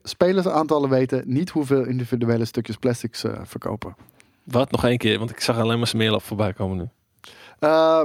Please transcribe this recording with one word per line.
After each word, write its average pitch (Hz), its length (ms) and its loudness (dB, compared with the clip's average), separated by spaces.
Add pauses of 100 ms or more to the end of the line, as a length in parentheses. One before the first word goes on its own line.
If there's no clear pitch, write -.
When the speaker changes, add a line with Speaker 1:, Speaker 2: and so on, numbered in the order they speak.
Speaker 1:
spelersaantallen 160 880 2
weten, 131 360 2
niet 143 240 -2
hoeveel 139 360 0
individuele 117 600 0
stukjes 113 320 -6
plastics, - 460 -4
eh, 110 200 -6
verkopen. - 520 -10 (480)
Speaker 2:
Wat? 127 280 0
Nog 120 140 0
één 123 120 4
keer, 107 220 2
want 113 100 -4
ik - 100 -14
zag 120 200 0
alleen 117 180 2
maar 117 100 0
smeerlap 110 360 0
voorbij 104 300 -2
komen 95 240 -4
nu. 85 100 -6 (720)
Speaker 1:
Eh, 160 460 4